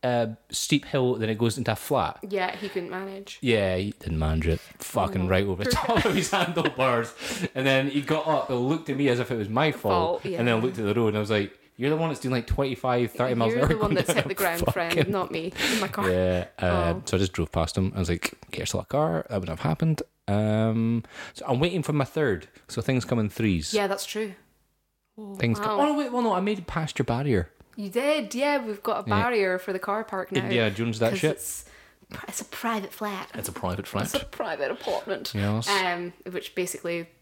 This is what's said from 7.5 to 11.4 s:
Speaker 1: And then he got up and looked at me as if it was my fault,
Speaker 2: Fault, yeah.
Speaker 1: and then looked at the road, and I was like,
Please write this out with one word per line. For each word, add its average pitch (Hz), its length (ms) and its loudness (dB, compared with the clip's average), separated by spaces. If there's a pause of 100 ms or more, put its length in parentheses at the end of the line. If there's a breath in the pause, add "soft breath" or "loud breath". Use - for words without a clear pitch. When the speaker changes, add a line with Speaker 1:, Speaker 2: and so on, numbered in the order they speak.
Speaker 1:
And 131 100 0
then 135 240 4
he 143 120 0
got 151 260 0
up 151 220 2
and 123 180 0
looked 160 220 -2
at 135 80 0
me 143 100 4
as 120 120 4
if 123 120 -2
it 120 60 -2
was 104 120 -2
my 139 220 4
fault, 165 500 0
Speaker 2:
Fault, - 40 -8
yeah. 185 140 -4
Speaker 1:
and 120 80 2
then 113 140 4
looked 127 160 0
at 110 80 -2
the 104 80 2
road, 113 160 4
and 104 80 0
I 107 40 2
was 104 100 -2
like, 101 260 0 (200 soft breath)